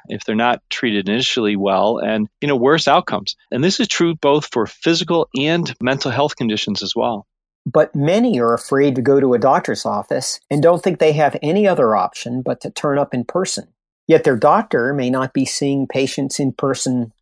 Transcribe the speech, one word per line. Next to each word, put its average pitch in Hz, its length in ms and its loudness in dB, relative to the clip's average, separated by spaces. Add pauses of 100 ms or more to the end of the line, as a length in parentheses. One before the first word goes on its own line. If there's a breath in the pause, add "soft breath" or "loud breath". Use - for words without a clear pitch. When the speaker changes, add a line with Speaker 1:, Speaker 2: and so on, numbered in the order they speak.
Speaker 1:
if 107 180 -12
they're 110 100 -4
not 117 360 0
treated 104 400 -2
initially 110 460 0
well, 98 420 0
and, 107 280 -2 (140)
you 143 80 -2
know, 143 80 0
worse 139 320 2
outcomes. 139 480 0 (140)
And 127 120 -2
this 190 180 0
is 220 80 0
true 170 260 0
both 147 360 2
for 110 160 0
physical 165 640 -2 (100)
and 156 320 0 (120)
mental 131 280 0
health 139 260 -2
conditions 107 460 -2
as 95 140 -6
well. 117 300 -4 (400)
Speaker 2:
But 151 280 2
many 170 460 2
are 117 140 2
afraid 139 400 2
to 131 80 -2
go 139 180 4
to 131 140 4
a 117 40 2
doctor's 135 460 0
office 117 560 -6 (100)
and 147 120 2
don't 170 200 4
think 180 180 -2
they 156 120 6
have 147 300 2
any 190 260 2
other 127 260 2
option 120 460 -4
but 127 220 -6
to 120 80 -8
turn 143 280 -2
up 139 140 -2
in 120 140 -4
person. - 420 -6 (380)
Yet 160 180 4
their 135 120 2
doctor 147 580 0
may 127 160 -2
not 131 240 -4
be 135 100 0
seeing 139 420 -2
patients 139 540 -4
in 135 120 0
person 127 680 -4